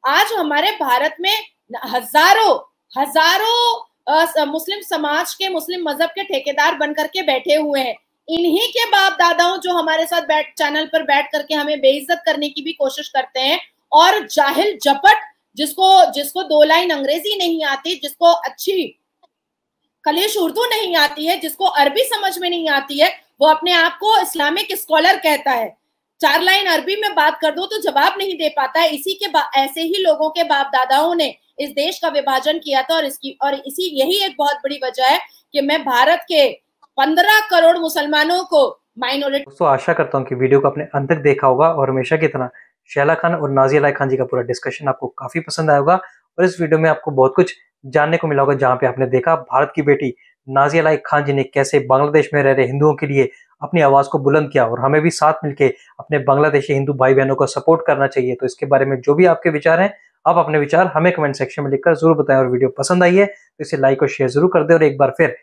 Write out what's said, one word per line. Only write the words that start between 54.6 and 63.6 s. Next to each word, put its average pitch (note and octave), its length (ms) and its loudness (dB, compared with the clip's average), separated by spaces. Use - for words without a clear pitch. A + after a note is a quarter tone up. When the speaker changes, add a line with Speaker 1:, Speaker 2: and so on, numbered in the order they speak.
Speaker 2:
और A#2+ 140 -4
हमें C#3+ 220 2
भी E3 80 4
साथ D#3 240 2
मिलके C#3+ 240 0
अपने D3+ 200 -4
बांग्लादेशी C#3+ 540 2
हिंदू C#3 200 0
भाई C3 220 4
बहनों C3+ 200 2
को C3+ 120 0
support D#3+ 400 0
करना C#3 200 2
चाहिए। B2 280 -2
तो B2+ 120 -6
इसके B2+ 200 -6
बारे C3+ 180 4
में C3+ 160 -2
जो C#3+ 140 2
भी F3+ 120 4
आपके E3+ 240 2
विचार D#3+ 300 0
हैं, G3 180 -2
आप E3+ 100 4
अपने D#3 220 2
विचार D#3+ 360 2
हमें E3+ 180 2
comment D3+ 240 -2
section C3+ 260 -6
में C#3 80 -4
लिखकर C#3 240 2
जरूर D#3+ 220 2
बताएं C#3 220 2
और C3 80 2
video B2 220 0
पसंद F3+ 340 0
आई F3+ 140 4
है G3+ 100 4
तो - 340 -16